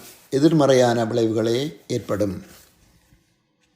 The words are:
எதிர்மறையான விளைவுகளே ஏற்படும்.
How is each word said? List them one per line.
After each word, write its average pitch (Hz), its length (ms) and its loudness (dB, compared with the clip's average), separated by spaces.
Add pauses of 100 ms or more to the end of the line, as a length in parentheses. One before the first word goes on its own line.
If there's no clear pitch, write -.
(300)
எதிர்மறையான 135 760 2
விளைவுகளே 117 840 -2
ஏற்படும். 104 560 -6 (1300)